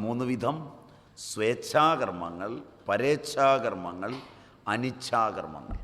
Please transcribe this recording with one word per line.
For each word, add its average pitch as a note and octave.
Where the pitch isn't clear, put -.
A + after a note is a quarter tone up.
മൂന്ന് A#2+
വിധം: B2+
സ്വേച്ഛാകർമ്മങ്ങൾ, A2
പരേച്ഛാകർമ്മങ്ങൾ, A#2
അനിച്ഛാകർമ്മങ്ങൾ. G#2+